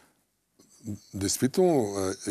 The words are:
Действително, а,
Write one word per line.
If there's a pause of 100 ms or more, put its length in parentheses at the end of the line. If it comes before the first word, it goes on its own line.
(1120)
Действително,
а, (160)